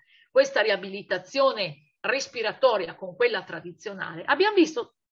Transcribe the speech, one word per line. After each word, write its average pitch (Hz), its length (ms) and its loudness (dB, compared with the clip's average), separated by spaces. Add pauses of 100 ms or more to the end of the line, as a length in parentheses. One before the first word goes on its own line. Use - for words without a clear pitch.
(320)
questa 269 280 4
riabilitazione 196 1400 -2
respiratoria 214 960 0
con 180 180 -14
quella 220 300 0
tradizionale, 175 800 -12
abbiamo 403 320 2
visto 320 400 2 (160)